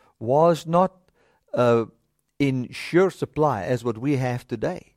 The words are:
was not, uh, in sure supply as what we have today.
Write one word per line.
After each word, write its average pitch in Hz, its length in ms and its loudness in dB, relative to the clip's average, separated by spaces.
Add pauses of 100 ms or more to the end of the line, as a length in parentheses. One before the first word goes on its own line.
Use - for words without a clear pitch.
(180)
was 151 480 2
not, 175 260 2 (600)
uh, 117 340 2 (520)
in 131 320 -2
sure 175 400 0
supply 139 520 -2
as 117 220 -4
what 113 140 -4
we 139 180 -2
have 123 300 -4
today. 123 500 -8